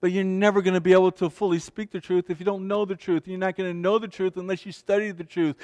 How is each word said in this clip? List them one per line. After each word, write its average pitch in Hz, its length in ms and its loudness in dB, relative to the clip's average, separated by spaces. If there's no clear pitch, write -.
But 180 120 0
you're 190 100 0
never 190 400 2
gonna 185 180 2
be 180 120 4
able 185 180 6
to 180 180 -4
fully 170 300 0
speak 208 320 -10
the 185 100 -8
truth 180 300 -2
if 165 80 -6
you 180 80 -4
don't 196 220 -4
know 208 160 0
the 190 100 -6
truth. 170 320 -2
You're 185 100 -10
not 185 200 -4
gonna 185 180 -6
know 180 240 0
the 226 80 -4
truth 185 300 -4
unless 185 280 -6
you 196 60 -14
study 202 400 -2
the 170 140 -12
truth. 160 400 -2